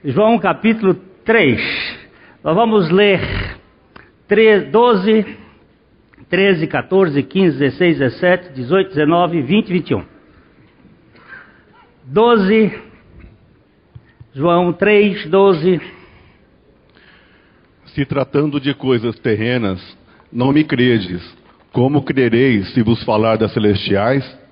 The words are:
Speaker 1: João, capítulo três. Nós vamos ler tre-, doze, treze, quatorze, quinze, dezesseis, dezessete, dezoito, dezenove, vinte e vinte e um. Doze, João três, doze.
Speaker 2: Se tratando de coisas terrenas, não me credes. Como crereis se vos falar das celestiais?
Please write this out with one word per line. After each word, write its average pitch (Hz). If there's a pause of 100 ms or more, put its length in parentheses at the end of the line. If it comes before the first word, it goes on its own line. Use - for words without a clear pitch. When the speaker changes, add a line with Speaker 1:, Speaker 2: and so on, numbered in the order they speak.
Speaker 1:
João, 208
capítulo 202 (320)
três. 165 (800)
Nós 156
vamos 214
ler 185 (1040)
tre-, 208
doze, 214 (920)
treze, 180
quatorze, 147
quinze, 175
dezesseis, 147
dezessete, 180
dezoito, 160
dezenove, 165
vinte 202
e 185
vinte 180
e 123
um. 90 (2000)
Doze, 214 (1600)
João 170
três, 202
doze. 185 (2000)
Speaker 2:
Se -
tratando 143
de 135
coisas 120
terrenas, 110 (340)
não 123
me 151
credes. 113 (520)
Como 135
crereis 123
se 127
vos 113
falar 110
das 110
celestiais? 104